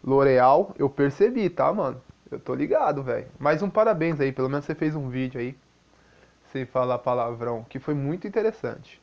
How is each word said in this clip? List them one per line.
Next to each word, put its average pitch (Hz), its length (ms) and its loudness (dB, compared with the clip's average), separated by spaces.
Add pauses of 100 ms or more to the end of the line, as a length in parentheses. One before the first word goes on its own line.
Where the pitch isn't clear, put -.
L'Oréal, 135 720 4
eu 139 140 0
percebi, 190 580 2
tá, 143 240 0
mano? 135 280 -4 (300)
Eu - 100 -10
tô 127 140 -6
ligado, 147 480 0
velho. 120 240 -4 (120)
Mas 151 240 0
um 196 80 -2
parabéns 170 500 2
aí, 135 120 0
pelo 131 160 -2
menos 143 160 -4
você 160 100 -6
fez 156 220 -2
um 139 120 -6
vídeo 127 320 -6
aí, 127 160 -8 (960)
sem 131 140 -6
falar 123 320 0
palavrão, 120 720 -4
que 139 100 -12
foi 151 160 -4
muito 147 320 -4
interessante. 208 760 -4